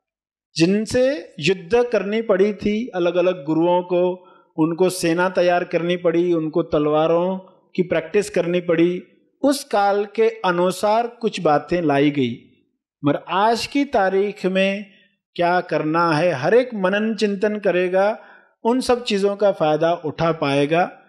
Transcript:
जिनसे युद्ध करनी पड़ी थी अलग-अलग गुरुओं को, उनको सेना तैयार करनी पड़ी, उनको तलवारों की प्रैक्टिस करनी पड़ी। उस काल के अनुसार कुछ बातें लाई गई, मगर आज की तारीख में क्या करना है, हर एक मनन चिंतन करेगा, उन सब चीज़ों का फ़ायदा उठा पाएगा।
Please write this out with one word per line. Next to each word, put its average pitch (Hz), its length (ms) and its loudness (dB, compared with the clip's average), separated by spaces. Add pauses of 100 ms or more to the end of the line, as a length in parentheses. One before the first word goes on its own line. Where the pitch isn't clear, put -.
(560)
जिनसे 233 840 0
युद्ध 190 520 0
करनी 208 300 -2
पड़ी 208 320 2
थी 214 420 -4
अलग-अलग 175 500 0
गुरुओं 170 380 2
को, 180 420 -2 (320)
उनको 165 320 2
सेना 180 400 0
तैयार 180 340 2
करनी 175 340 -2
पड़ी, 175 360 0
उनको 160 300 -2
तलवारों 165 760 0 (380)
की 185 80 2
प्रैक्टिस 175 460 0
करनी 175 300 0
पड़ी। 175 440 2 (380)
उस 277 220 2
काल 202 420 0
के 220 240 0
अनुसार 196 800 0
कुछ 214 340 -6
बातें 156 400 0
लाई 143 300 2
गई, 127 260 -2 (680)
मगर 143 220 0
आज 214 380 0
की 277 200 -2
तारीख 196 600 -2
में 196 400 -2 (500)
क्या 175 260 0
करना 165 500 0
है, 165 200 2
हर 151 220 0
एक 247 200 4
मनन 208 420 -2
चिंतन 208 440 -2
करेगा, 190 600 0 (440)
उन 247 160 0
सब 247 240 -2
चीज़ों 202 320 0
का 202 160 2
फ़ायदा 165 420 0
उठा 165 380 -2
पाएगा। 151 600 0 (180)